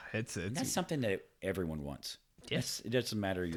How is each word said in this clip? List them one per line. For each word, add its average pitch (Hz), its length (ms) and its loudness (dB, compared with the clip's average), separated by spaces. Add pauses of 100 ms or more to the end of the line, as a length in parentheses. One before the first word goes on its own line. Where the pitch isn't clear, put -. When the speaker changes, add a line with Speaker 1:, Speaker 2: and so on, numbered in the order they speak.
(140)
Speaker 1:
It's, 110 240 -2
Speaker 2:
And 87 100 0
Speaker 1:
it's 117 120 -2
Speaker 2:
that's 262 120 -2
something 175 300 0
that 101 200 2 (200)
everyone 85 420 0
wants. - 340 -6 (320)
Speaker 1:
Yes. - 280 0
Speaker 2:
That's, - 80 -10
it - 60 -4
doesn't 117 280 2
matter 95 240 2
your 85 140 0